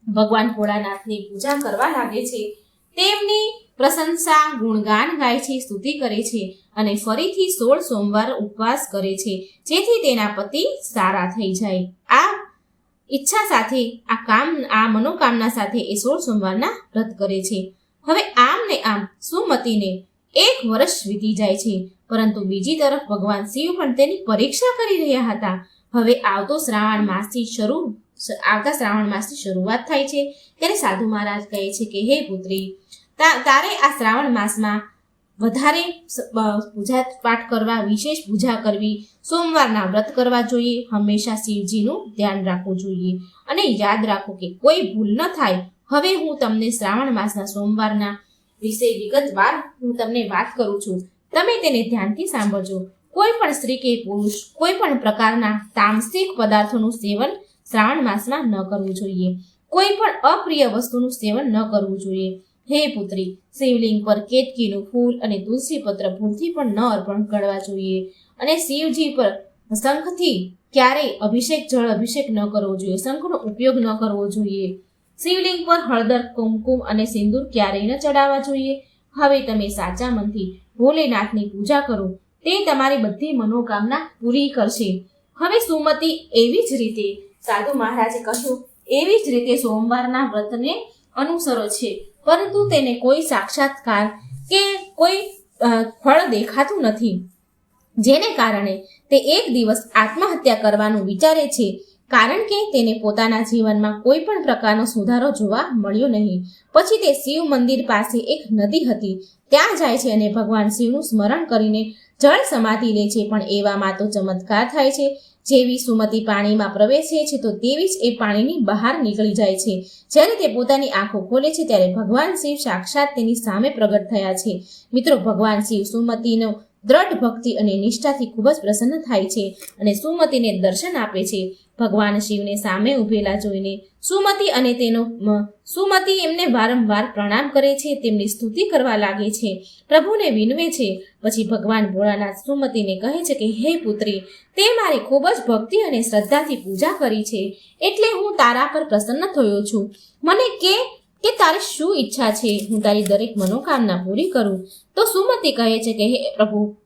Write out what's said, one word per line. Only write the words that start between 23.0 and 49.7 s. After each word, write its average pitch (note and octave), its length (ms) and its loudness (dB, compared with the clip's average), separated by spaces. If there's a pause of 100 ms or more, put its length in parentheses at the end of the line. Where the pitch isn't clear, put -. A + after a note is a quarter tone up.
ભગવાન G3+ 360 -2
શિવ D4+ 280 -4
પણ D4+ 220 -2
તેની D#4 320 2
પરીક્ષા C4+ 500 0
કરી G4+ 260 0
રહ્યા C4+ 180 2
હતા. G#3 460 -4 (280)
હવે A#3+ 200 4
આવતો G3+ 440 -2
શ્રાવણ G#3+ 480 0
માસથી G#3 380 -4
શરૂ, A#3 500 -4 (560)
આવતા G#3+ 220 0
શ્રાવણ G#3+ 360 -2
માસની G#3 280 -6
શરૂઆત G3 520 -2
થાય C#4 200 0
છે, C#4 260 -4 (240)
ત્યારે F4 160 0
સાધુ G#3+ 340 0
મહારાજ G#3 340 -4
કહે G3 300 -6
છે A3+ 120 -6
કે, G3+ 160 -6
"હે C4+ 200 2
પુત્રી, F#3+ 560 -6 (420)
તા-, D4+ 220 4
તારે C#4+ 280 4
આ C#4 300 2
શ્રાવણ A#3+ 340 0
માસમાં G#3+ 500 0 (580)
વધારે D4+ 680 0
સ-, - 120 -10
અ, G#3+ 380 -2 (160)
પૂજા B3 280 0
પાઠ A#3 480 -4
કરવા, A3+ 320 0
વિશેષ G#3+ 360 -2 (100)
પૂજા A3 360 0
કરવી, G#3+ 420 -2 (220)
સોમવારના D#4 560 2
વ્રત G#3 300 0
કરવા B3 260 2
જોઈએ, A#3+ 520 0
હંમેશા G#3 440 0
શિવજીનું G#3+ 800 -2
ધ્યાન G3 280 0
રાખવું F#3 320 -2
જોઈએ F#3 420 -4 (300)
અને F4 180 0
યાદ G#3+ 400 0
રાખો G3 260 -4
કે F3+ 300 -12
કોઈ D#4+ 200 6
ભૂલ G3+ 300 -2
ન B3+ 160 0
થાય." G#3+ 420 -2 (180)
હવે D4 260 2
હું D#4 240 -4
તમને A3+ 320 0
શ્રાવણ A#3 420 -2
માસના G#3 320 -2
સોમવારના G#3 760 -2 (440)
વિશે A3 360 0
વિગતવાર B3+ 760 0 (100)